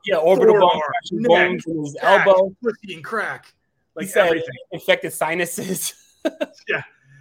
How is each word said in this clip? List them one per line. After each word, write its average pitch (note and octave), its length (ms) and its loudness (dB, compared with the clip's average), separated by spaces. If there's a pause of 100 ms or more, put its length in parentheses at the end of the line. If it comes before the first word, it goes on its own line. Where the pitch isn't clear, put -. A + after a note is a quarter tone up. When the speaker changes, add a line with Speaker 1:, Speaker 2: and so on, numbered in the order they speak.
Speaker 1:
yeah, F#3+ 120 0
orbital F#3+ 420 6
bone, F3+ 100 6
Speaker 2:
Forearm, E3+ 160 0
Speaker 1:
fractured - 360 -6
Speaker 2:
neck, A#3+ 60 0 (220)
Speaker 1:
bones - 160 -6
in D#3+ 180 -6
his C#3+ 120 -10
Speaker 2:
back, F3 320 2
Speaker 1:
elbow. F#3+ 340 2
Speaker 2:
pussy G#3+ 320 -8
and D#3+ 100 -16
crack. E3+ 520 -8 (400)
Like D#3+ 100 -8
Speaker 1:
He F#3+ 60 -12
said G3 160 4
Speaker 2:
everything. E3 220 -2 (220)
Speaker 1:
infected F3 420 -2
sinuses. F3 840 -6 (280)
<laughs> - 80 -4 (380)
Speaker 2:
Yeah. D#3 120 -4 (400)